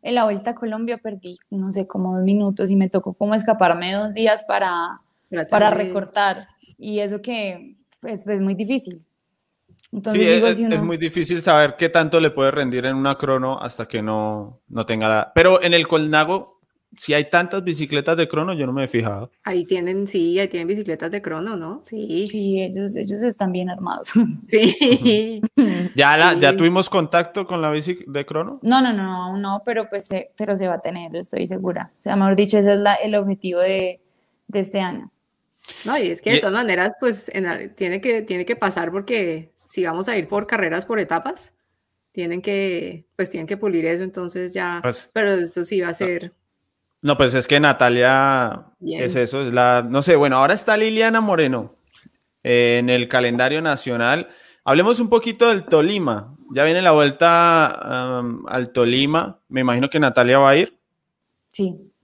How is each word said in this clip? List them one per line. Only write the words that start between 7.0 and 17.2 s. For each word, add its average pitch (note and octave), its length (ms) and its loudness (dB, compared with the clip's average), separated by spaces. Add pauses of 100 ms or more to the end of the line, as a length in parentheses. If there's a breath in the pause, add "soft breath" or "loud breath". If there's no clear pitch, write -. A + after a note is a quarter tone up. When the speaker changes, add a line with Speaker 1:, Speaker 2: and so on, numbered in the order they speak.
Speaker 1:
eso G#3 200 -4
que, G#3 540 -10 (260)
pues, A3 280 -10
es G3+ 120 -2
muy G3 140 0
difícil. G3 480 -6 (920)
Entonces, G#3+ 300 0
Speaker 3:
Sí, E3+ 120 6
Speaker 1:
digo, G#3+ 120 4
Speaker 3:
es, A3+ 100 2
Speaker 1:
si A#3 80 -2
Speaker 3:
es A3+ 40 0 (100)
Speaker 1:
uno D#3+ 60 0
Speaker 3:
muy E3+ 120 -2
difícil E3 460 -2
saber D3+ 340 4
qué E3 140 0
tanto E3 280 2
le D#3+ 120 4
puede C3+ 200 2
rendir B2+ 360 -2
en C3+ 100 -2
una C#3 200 0
crono C3 440 -2
hasta A#2 260 -10
que A2+ 160 -6
no, G#2+ 680 -6
no A2+ 180 -6
tenga A2 220 0
la... A2 260 0
Pero F3+ 280 6
en F3 120 2
el E3+ 120 4
Colnago, D#3 680 0 (440)
si - 180 -4
hay D3 160 2